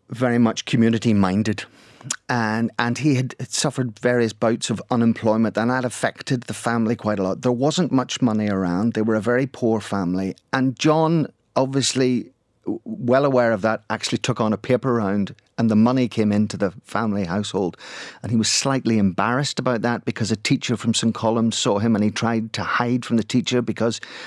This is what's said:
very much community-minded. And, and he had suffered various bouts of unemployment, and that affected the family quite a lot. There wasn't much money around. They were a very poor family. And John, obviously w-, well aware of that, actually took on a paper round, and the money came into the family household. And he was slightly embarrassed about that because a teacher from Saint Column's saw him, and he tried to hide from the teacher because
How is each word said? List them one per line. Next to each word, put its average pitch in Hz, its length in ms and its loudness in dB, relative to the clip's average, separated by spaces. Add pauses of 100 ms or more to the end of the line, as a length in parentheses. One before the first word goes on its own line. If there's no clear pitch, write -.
(100)
very 120 280 0
much 113 260 2
community-minded. 107 1000 2 (680)
And, 113 480 0
and 117 180 0
he 135 200 2
had 127 180 -2 (120)
suffered 127 520 -4
various 120 340 2
bouts 113 380 -2
of 104 100 -4 (100)
unemployment, 113 680 2
and 113 120 0
that 127 140 -2
affected 123 600 -4
the 110 100 -10
family 117 420 0
quite 107 220 -2
a 98 40 0
lot. 95 200 -2
There 127 100 2
wasn't 135 400 0
much 131 300 0
money 107 260 2
around. 95 460 0
They 110 80 0
were 110 140 2
a 107 40 2
very 120 260 0
poor 113 360 0
family. 95 520 -2 (160)
And 131 280 0
John, 156 480 2 (300)
obviously 127 760 0 (320)
w-, 113 220 -6
well 123 400 2
aware 123 260 4
of 104 80 0
that, 110 300 0
actually 113 260 -4
took 120 240 -2
on 110 140 2
a - 20 -4
paper 123 380 0
round, 101 400 -2 (240)
and 113 120 2
the 110 60 4
money 123 320 4
came 107 240 0
into 104 240 0
the 90 160 -2 (120)
family 104 420 -2
household. 92 500 -2 (460)
And 107 100 -4
he 117 60 2
was 110 100 0
slightly 131 480 0
embarrassed 107 640 0
about 127 240 0
that 120 240 -2
because 101 240 -4
a 110 60 0
teacher 127 420 -2
from 113 160 0
Saint 113 200 0
Column's 113 440 0
saw 101 220 2
him, 113 140 2
and 104 80 2
he 107 80 2
tried 113 440 -2
to 104 80 -4
hide 120 420 -2
from 117 140 0
the 104 60 0
teacher 123 360 0
because 113 400 -2 (260)